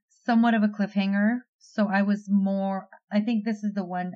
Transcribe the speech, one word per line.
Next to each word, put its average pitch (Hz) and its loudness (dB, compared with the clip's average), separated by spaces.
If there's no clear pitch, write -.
somewhat 233 4
of 214 2
a 214 4
cliffhanger, 202 0
so - -2
I 196 2
was 202 0
more, 196 0
I 208 2
think 214 -2
this 214 -4
is 208 -4
the 202 -4
one 180 -6